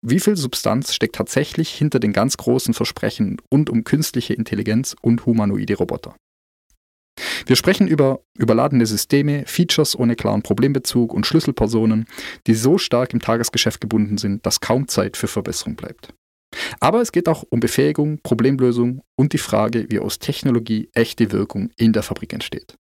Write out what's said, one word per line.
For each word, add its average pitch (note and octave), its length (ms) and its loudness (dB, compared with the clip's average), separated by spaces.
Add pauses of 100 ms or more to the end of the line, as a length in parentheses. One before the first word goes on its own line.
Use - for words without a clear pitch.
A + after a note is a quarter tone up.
wie C3+ 140 2
viel G#3 180 2
Substanz B2+ 560 -2
steckt - 220 -2
tatsächlich C#3+ 540 -2
hinter C#3+ 300 0
den G#2+ 140 0
ganz A2+ 240 0
großen B2+ 380 0
Versprechen - 680 -4 (100)
rund D3 200 2
um A2+ 120 0
künstliche - 520 -2
Intelligenz A2 680 -2
und A#2 240 2
humanoide G#2 480 0
Roboter? - 420 -4 (1300)
Wir C3 80 6
sprechen F#3+ 320 2
über C#3 340 2 (160)
überladene A#2+ 480 4
Systeme, C#3+ 600 0
Features - 500 0
ohne A#2 180 2
klaren G#2 280 -2
Problembezug A#2+ 720 0
und G#2 100 0
Schlüsselpersonen, A2+ 800 2 (400)
die A2+ 80 4
so C3 240 4
stark B2 340 0
im A#2 100 0
Tagesgeschäft A#2 600 0
gebunden G#2 380 0
sind, G2 260 -4
dass - 140 0
kaum C3+ 280 0
Zeit G2 300 -2
für G#2+ 100 -4
Verbesserung - 480 -6
bleibt. - 380 -16 (680)
Aber F#3+ 220 2
es A3+ 100 -2
geht F3 160 0
auch D#3+ 220 0
um A#2+ 100 0
Befähigung, D3+ 640 0
Problemlösung B2 800 0 (160)
und C#3+ 160 2
die - 60 2
Frage, A2 500 0
wie G#2+ 100 0
aus - 200 -6
Technologie A2+ 720 -2
echte A2+ 380 0
Wirkung G2 440 -2
in A2+ 160 4
der G#2+ 120 2
Fabrik - 300 -8
entsteht. - 420 -10 (100)